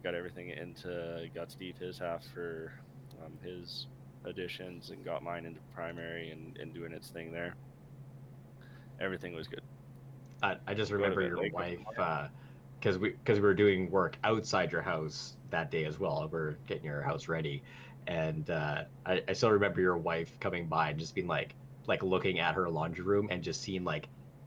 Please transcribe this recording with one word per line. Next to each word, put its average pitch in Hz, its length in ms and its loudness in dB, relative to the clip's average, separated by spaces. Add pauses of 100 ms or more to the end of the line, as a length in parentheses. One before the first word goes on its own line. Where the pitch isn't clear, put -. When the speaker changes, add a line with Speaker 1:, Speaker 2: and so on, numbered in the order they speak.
Speaker 1:
got 87 120 0
everything 87 340 -6
into, 85 840 -6
got 85 160 -6
Steve 90 260 -10
his 90 220 -8
half 85 240 -2 (100)
for, 82 380 -6 (520)
um, 80 100 -14 (100)
his 87 440 -8 (380)
additions 90 640 -8
and 95 140 -12
got 82 180 -2
mine 85 220 -4
into 82 140 -10 (140)
primary 85 580 -6
and, 80 260 -12
and 80 160 -10
doing 85 200 -8
its - 160 -12
thing 82 220 -8
there. 85 220 -4 (1500)
Everything 92 340 -2
was 80 140 -8
good. - 140 -10 (800)
Speaker 2:
I, 95 160 2 (100)
I 101 60 0
just 101 240 2
Speaker 1:
Go 98 120 6
to 95 40 4
Speaker 2:
remember 95 40 4
Speaker 1:
bed, 92 60 6
Speaker 2:
your 87 120 2
Speaker 1:
wake 85 240 2
up - 20 0
Speaker 2:
wife, 87 120 -2
Speaker 1:
tomorrow. - 240 -8
Speaker 2:
uh, 78 300 2 (540)
'cause 98 160 6
we, 98 140 2 (140)
'cause 107 120 8
we 101 60 6
were 101 100 10
doing 95 360 8
work 90 340 4
outside 104 480 4
your 82 100 2
house 78 540 -2 (160)
that 80 200 0
day 80 140 2
as 76 140 -4
well. 80 240 2
We 78 140 -4
were 76 200 -2 (100)
getting - 180 -4
your 73 160 -2
house 71 260 -2
ready. 76 360 0 (440)
And, 80 420 0
uh, 76 340 0 (220)
I, 90 220 2
I 95 60 2
still 110 180 6
remember 101 300 6
your 90 160 6
wife 82 440 0
coming 87 260 0
by 80 220 4
and 76 100 -2
just 82 160 -6
being 90 120 0
like, 73 280 0 (320)
like, 98 160 4
looking 92 360 4
at 82 160 4
her 87 140 2
laundry 82 340 0
room 101 280 6
and 90 120 0
just 85 180 -2
seeing, 92 220 -2
like, 78 240 0 (400)